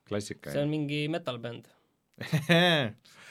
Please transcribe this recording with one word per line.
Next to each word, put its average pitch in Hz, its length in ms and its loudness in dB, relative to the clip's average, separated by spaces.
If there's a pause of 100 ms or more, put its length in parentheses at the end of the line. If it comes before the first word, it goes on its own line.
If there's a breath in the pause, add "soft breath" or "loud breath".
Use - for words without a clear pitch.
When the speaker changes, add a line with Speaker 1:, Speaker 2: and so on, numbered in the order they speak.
Speaker 1:
klassika, - 420 -6
Speaker 2:
See - 80 -2
on 143 60 2
Speaker 1:
jah. 147 60 0
Speaker 2:
mingi 147 400 -2
metal 160 280 -4
band. 120 300 -10 (500)
Speaker 3:
<laughs> 156 800 4 (340 loud breath)